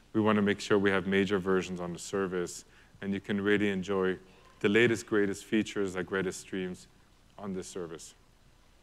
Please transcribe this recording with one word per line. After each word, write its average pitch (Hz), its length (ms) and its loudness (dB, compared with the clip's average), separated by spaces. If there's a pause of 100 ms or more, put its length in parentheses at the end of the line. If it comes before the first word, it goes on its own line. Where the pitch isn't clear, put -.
(140)
we 110 80 4
wanna 107 220 4
make 101 160 2
sure - 180 2
we 98 140 4
have 95 160 0
major 98 320 2
versions 90 420 0
on 87 120 -6
the 80 60 -10
service 90 640 -4 (360)
and 98 140 -4
you 95 40 -4
can 101 220 -4
really 101 300 2
enjoy 92 440 0 (440)
the 107 100 0
latest, 113 380 4
greatest 101 380 0
features 98 500 -2
like 92 160 -4
Redis 95 240 -2
streams 92 500 -8 (540)
on 101 160 -8
this 92 120 -8
service. 82 460 -12 (680)